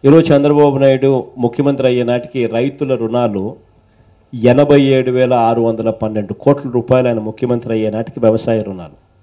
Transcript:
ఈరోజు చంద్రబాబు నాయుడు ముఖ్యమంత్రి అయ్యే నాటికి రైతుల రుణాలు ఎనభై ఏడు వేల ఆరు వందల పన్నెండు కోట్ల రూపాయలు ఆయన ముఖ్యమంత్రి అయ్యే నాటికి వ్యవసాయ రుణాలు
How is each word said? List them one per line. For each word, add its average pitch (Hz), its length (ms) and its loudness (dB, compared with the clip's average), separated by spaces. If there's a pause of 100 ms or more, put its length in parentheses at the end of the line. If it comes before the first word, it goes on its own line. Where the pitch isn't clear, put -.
ఈరోజు 160 280 4
చంద్రబాబు 143 460 2
నాయుడు 135 460 2 (140)
ముఖ్యమంత్రి 131 480 -2
అయ్యే 123 160 0
నాటికి 120 440 -4
రైతుల 131 480 -4
రుణాలు 113 640 -4 (800)
ఎనభై 135 480 4
ఏడు 131 280 2
వేల 127 240 0
ఆరు 117 260 2
వందల 113 300 -2
పన్నెండు 107 420 -6
కోట్ల 143 380 -2
రూపాయలు 123 380 0
ఆయన 113 100 -2
ముఖ్యమంత్రి 113 540 -6
అయ్యే 110 180 -2
నాటికి 110 300 -8
వ్యవసాయ 110 420 0
రుణాలు 92 480 -14 (120)